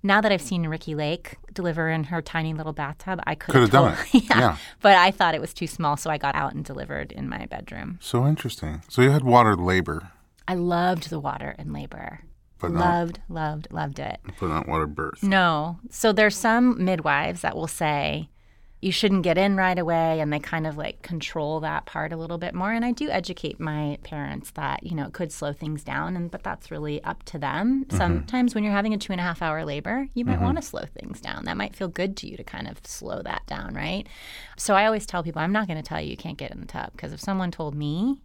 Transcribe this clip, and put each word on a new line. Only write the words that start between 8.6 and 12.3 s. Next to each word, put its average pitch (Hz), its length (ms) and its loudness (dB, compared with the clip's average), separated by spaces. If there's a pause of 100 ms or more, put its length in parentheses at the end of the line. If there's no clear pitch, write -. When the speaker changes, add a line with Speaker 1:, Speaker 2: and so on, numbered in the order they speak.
Speaker 2:
So - 140 4
you 135 80 10
had 143 140 4
water 120 320 8
labor. 87 520 0 (400)
Speaker 1:
I 185 60 0
loved 175 560 0
the 160 100 -6
water 135 380 -6
in 147 140 -10
labor. - 480 -12 (380)